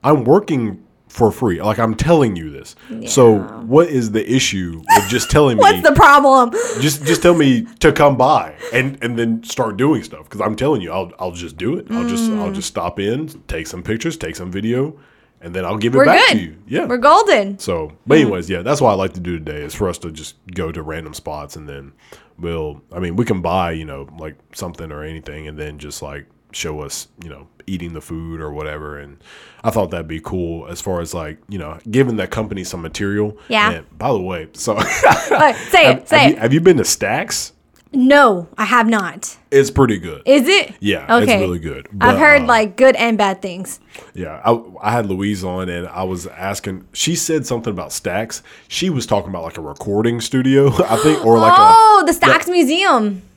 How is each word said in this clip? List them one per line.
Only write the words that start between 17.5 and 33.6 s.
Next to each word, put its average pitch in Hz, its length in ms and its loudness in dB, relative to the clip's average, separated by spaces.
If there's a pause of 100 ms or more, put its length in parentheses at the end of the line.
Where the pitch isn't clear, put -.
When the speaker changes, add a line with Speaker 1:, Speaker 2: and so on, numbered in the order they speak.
Speaker 1:
So, 160 340 -6 (120)
but 139 120 4
Speaker 2:
Mm. 156 40 6
Speaker 1:
anyways, 92 280 -2
yeah, 90 120 -4
that's 139 200 -2
what 123 80 4
I 104 60 4
like 95 180 -2
to 95 80 -12
do 87 180 -6
today 76 220 -10
is - 120 -12
for 101 140 -4
us 85 120 -6
to 85 120 -12
just 76 240 -18 (180)
go 85 200 -6
to 80 100 -10
random 78 300 -12
spots 73 420 -14
and 76 140 -18
then 69 240 -18 (440)
we'll, 80 440 -8 (100)
I 87 80 -12
mean, 87 160 -6
we 120 80 0
can 101 180 -2
buy, 85 300 -2
you 80 140 -8
know, 69 240 -14 (100)
like, 78 160 -14 (180)
something 85 380 -12
or 76 120 -14
anything 76 440 -14
and 76 100 -16
then 76 200 -12
just, 73 240 -16
like, 71 240 -14 (260)
show 76 300 -8
us, - 280 -14 (120)
you 85 80 -18
know, 71 180 -20 (200)
eating 87 260 -8
the 78 80 -12
food 82 380 -12
or 76 120 -12
whatever. 76 460 -12
And 71 200 -20 (460)
I 117 80 0
thought 101 200 -2
that'd 85 160 -10
be 80 140 -10
cool 82 460 -8
as 85 120 -16
far 90 220 -6
as, 82 120 -12
like, 78 240 -10 (120)
you 101 100 -12
know, 78 180 -14 (140)
giving 123 240 2
that 95 160 -4
company 101 320 -8
some 87 180 -12
material. 104 560 -6 (120)
Speaker 2:
Yeah. 208 220 0